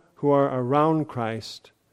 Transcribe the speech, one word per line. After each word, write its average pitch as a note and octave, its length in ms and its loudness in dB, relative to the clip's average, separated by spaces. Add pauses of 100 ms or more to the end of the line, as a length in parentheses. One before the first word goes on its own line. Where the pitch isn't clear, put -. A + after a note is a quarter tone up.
(160)
who C#3+ 140 0
are C#3 240 2
around D3 520 0
Christ A2+ 640 -8 (220)